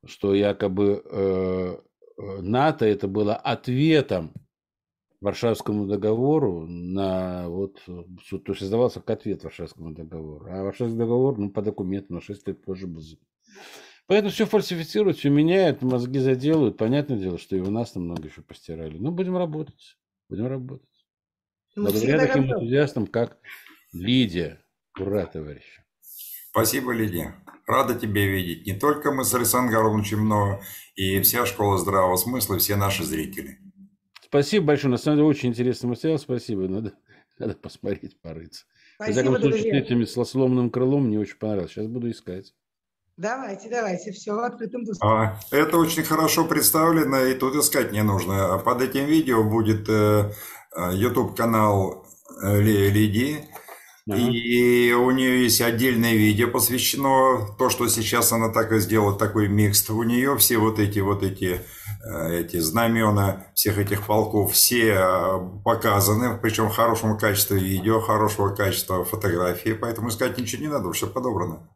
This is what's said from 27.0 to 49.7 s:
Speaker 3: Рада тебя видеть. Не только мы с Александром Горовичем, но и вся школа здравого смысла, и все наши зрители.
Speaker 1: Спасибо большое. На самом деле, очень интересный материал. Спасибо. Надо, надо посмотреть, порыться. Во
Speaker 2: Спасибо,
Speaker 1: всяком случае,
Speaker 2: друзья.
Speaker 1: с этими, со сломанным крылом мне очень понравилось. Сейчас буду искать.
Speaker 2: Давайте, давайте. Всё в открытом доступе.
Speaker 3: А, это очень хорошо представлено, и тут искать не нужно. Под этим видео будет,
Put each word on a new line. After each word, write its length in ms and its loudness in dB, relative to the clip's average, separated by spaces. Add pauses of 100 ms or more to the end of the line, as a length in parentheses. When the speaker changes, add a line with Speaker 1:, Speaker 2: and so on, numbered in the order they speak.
Speaker 3:
Рада 280 0
тебя 300 0
видеть. 400 -2
Не 140 -4
только 320 0
мы 140 -2
с 80 -2
Александром 400 0
Горовичем, 540 2
но 340 0 (340)
и 260 0
вся 240 2
школа 320 0
здравого 380 2
смысла, 400 -2
и 40 -2
все 180 0
наши 260 0
зрители. 560 -8 (640)
Speaker 1:
Спасибо 440 2
большое. 240 2
На 60 2
самом 200 2
деле, 100 6
очень 220 2
интересный 400 -2
материал. 280 -2
Спасибо. 500 -4
Надо, 260 -4 (460)
надо 160 -6
посмотреть, 680 -10
порыться. 440 -16 (400)
Во 60 -2
Speaker 2:
Спасибо, 0 -
Speaker 1:
всяком 260 2
случае, 280 2
Speaker 2:
друзья. 160 2
Speaker 1:
с 40 -6
этими, 200 2
со 180 -4
сломанным 480 0
крылом 360 0
мне 120 0
очень 180 -6
понравилось. 340 -4
Сейчас 160 -8
буду 220 -6
искать. 440 -12 (640)
Speaker 2:
Давайте, 520 -8
давайте. 420 -4
Всё 240 -8
в 40 -4
открытом 440 -6
доступе. 240 -2
Speaker 3:
А, 320 2 (120)
это 260 2
очень 260 2
хорошо 420 2
представлено, 800 2
и 100 2
тут 200 0
искать 360 2
не 120 0
нужно. 560 0
Под 220 0
этим 240 0
видео 380 4
будет, 460 2